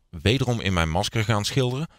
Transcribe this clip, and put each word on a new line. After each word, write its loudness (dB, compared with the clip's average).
wederom 0
in 0
mijn 2
masker 0
gaan 0
schilderen. -2